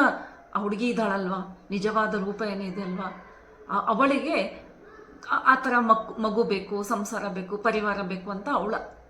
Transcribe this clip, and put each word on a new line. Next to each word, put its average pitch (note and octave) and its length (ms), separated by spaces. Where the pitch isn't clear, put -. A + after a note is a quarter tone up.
ಆ G3 40
ಹುಡುಗಿ G#3 300
ಇದ್ದಾಳಲ್ವಾ, F#3+ 800
ನಿಜವಾದ G#3 540
ರೂಪ G3+ 160
ಏನಿದೆ G3 400
ಅಲ್ವಾ, F#3+ 440
ಆ, G3 100
ಅವಳಿಗೆ C4 880
ಆ, C4 220
ಆ - 20
ಥರ B3+ 240
ಮಕ್-, - 420
ಮಗು G#3+ 220
ಬೇಕು, G3 400
ಸಂಸಾರ G3+ 440
ಬೇಕು, F#3 300
ಪರಿವಾರ G#3 440
ಬೇಕು F#3 300
ಅಂತ G3 180
ಅವಳ G#3+ 260